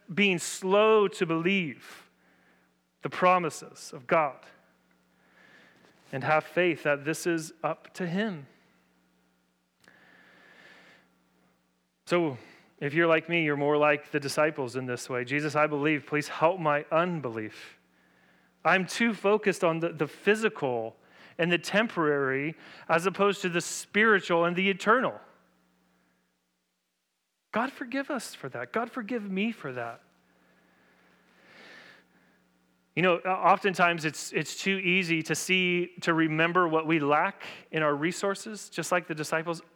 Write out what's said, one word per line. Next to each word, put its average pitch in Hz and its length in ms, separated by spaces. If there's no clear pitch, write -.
being 190 260
slow 208 680
to - 160
believe 165 840
the - 80
promises 180 840
of 131 140
God 156 300
and 131 100
have 156 200
faith 175 400
that 143 200
this 156 220
is 165 280
up - 320
to 190 100
him. 175 400
So 165 320
if 139 120
you're 170 140
like 160 220
me, 170 160
you're 147 100
more 147 220
like 147 340
the 151 80
disciples 139 560
in 131 100
this 123 240
way. 123 140
"Jesus, 147 320
I 151 120
believe. 147 380
Please 147 220
help 175 320
my 147 320
unbelief. 135 880
I'm 180 200
too 233 280
focused 202 500
on 165 160
the, 165 100
the 160 180
physical 151 920
and 170 120
the 175 80
temporary 147 1000
as 165 160
opposed 196 380
to 185 60
the 170 120
spiritual 196 840
and 175 120
the 190 140
eternal." 196 440
God 247 180
forgive 269 380
us 269 240
for - 160
that. 123 240
God 240 180
forgive 214 380
me 196 220
for 143 220
that. 117 280
You 156 80
know, 175 200
o-, 185 60
oftentimes 180 760
it's, - 280
it's 160 220
too 196 240
easy 175 440
to 156 120
see, 180 560
to 170 120
remember 165 540
what 160 200
we 165 120
lack 151 440
in 160 120
our 147 100
resources, 190 760
just - 220
like 175 160
the 160 80
disciples. 160 460